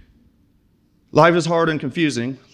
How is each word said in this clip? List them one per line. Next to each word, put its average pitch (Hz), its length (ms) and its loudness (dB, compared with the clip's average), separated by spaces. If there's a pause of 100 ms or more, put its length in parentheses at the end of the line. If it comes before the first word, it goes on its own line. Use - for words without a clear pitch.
(1120)
life 165 220 6
is 160 120 -2
hard 165 220 0
and 156 100 -4
confusing. 131 600 -6 (160)